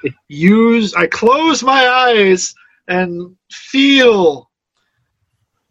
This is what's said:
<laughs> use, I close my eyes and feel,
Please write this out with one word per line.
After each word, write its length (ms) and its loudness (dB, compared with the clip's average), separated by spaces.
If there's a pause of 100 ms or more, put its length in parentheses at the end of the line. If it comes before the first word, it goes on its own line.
(100)
<laughs> 180 -20
use, 680 0
I 120 -2
close 560 -2
my 240 0
eyes 680 0 (320)
and 500 -6 (160)
feel, 960 0 (1200)